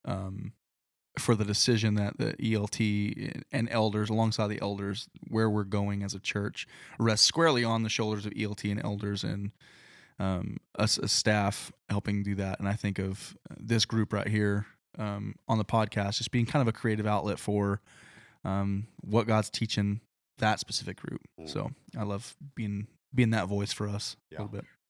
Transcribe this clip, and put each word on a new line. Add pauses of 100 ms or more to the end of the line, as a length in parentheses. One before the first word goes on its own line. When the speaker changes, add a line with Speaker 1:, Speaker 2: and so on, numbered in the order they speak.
Speaker 1:
um, (640)
for
the
decision
that
the
E
L
T (200)
and
elders,
alongside
the
elders, (200)
where
we're
going
as
a
church, (320)
rests
squarely
on
the
shoulders
of
E
L
T
and
elders
and, (680)
um, (220)
us
as
staff (200)
helping
do
that.
And
I
think
of (180)
this
group
right
here, (320)
um, (120)
on
the
podcast,
just
being
kind
of
a
creative
outlet
for, (640)
um, (160)
what
God's
teaching (380)
that
specific
group. (200)
Speaker 2:
Mm.
Speaker 1:
So (260)
I
love (180)
being, (260)
being
that
voice
for
us (140)
Speaker 2:
Yeah.
Speaker 1:
a
little
bit. (260)